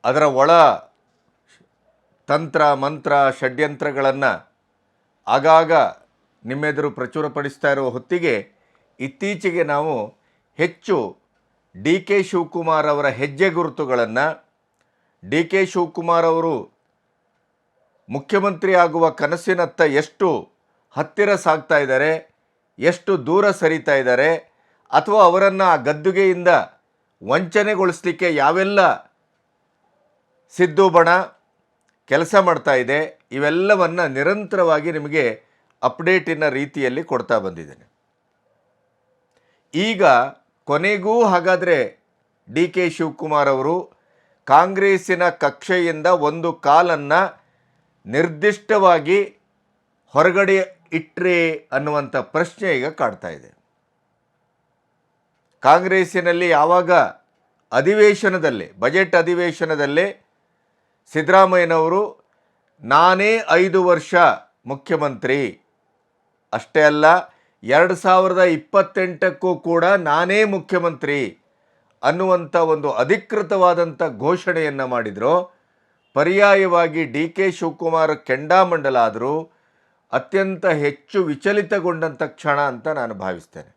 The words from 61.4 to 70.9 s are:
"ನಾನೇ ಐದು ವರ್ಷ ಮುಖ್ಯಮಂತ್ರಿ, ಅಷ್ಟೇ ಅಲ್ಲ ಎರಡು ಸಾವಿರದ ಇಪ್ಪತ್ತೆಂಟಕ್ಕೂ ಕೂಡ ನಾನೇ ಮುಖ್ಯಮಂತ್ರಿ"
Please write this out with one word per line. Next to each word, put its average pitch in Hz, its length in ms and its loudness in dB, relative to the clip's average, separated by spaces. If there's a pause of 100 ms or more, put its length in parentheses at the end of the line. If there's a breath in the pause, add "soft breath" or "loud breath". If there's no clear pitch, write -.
"ನಾನೇ 185 720 2
ಐದು 180 340 2
ವರ್ಷ 175 300 0 (520)
ಮುಖ್ಯಮಂತ್ರಿ, 135 920 -4 (920)
ಅಷ್ಟೇ 117 300 -2
ಅಲ್ಲ 151 220 2 (580 soft breath)
ಎರಡು 160 320 2
ಸಾವಿರದ 185 480 2
ಇಪ್ಪತ್ತೆಂಟಕ್ಕೂ 185 1120 -2
ಕೂಡ 170 280 -2
ನಾನೇ 180 600 0
ಮುಖ್ಯಮಂತ್ರಿ" 151 920 -4 (640)